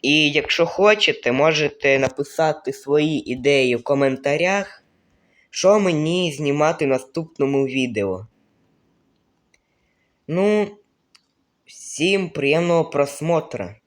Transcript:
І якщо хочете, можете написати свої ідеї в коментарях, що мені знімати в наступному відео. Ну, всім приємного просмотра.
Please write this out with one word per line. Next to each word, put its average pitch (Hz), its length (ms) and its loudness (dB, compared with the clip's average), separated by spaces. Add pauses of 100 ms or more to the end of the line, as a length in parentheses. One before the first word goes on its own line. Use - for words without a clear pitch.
І 147 280 2
якщо 151 360 0
хочете, 185 640 0
можете 143 640 2
написати 143 760 -2
свої 151 600 -2
ідеї 131 440 2
в 120 60 -6
коментарях, 143 1000 -2 (640)
що 208 300 4
мені 170 520 0
знімати 151 520 0
в 139 40 0
наступному 139 760 -2
відео. 107 600 -4 (2000)
Ну, 202 400 0 (1000)
всім 180 640 -2
приємного 160 540 0
просмотра. 143 920 -4 (100)